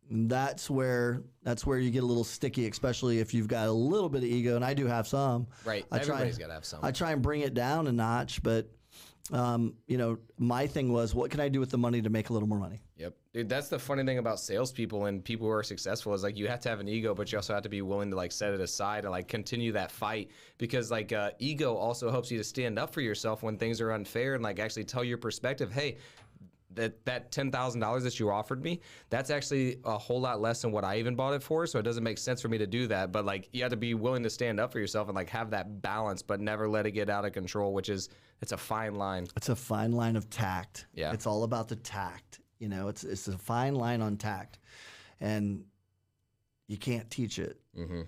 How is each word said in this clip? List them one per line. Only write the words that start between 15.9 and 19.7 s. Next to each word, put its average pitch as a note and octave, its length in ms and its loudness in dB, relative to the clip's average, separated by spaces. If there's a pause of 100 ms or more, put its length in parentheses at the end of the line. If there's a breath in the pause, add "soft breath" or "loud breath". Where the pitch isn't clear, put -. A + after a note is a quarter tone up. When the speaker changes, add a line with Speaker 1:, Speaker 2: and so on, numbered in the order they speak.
Speaker 2:
is, G2 80 0
like, G2+ 160 -2
you G#2 120 -2
have A#2+ 120 -4
to B2 80 -2
have A2 100 -2
an G2+ 80 -6
ego, G#2+ 280 0
but G2+ 160 -4
you G#2+ 80 0
also G#2 160 -2
have G2+ 80 0
to G#2+ 60 -6
be G2+ 120 -4
willing G2+ 300 0
to, F#2+ 40 -2
like, F2+ 160 -2
set G#2 220 0
it F#2+ 80 0
aside G2+ 440 -2
and, F#2+ 60 -2
like, F2+ 160 -2
continue A#2 440 -2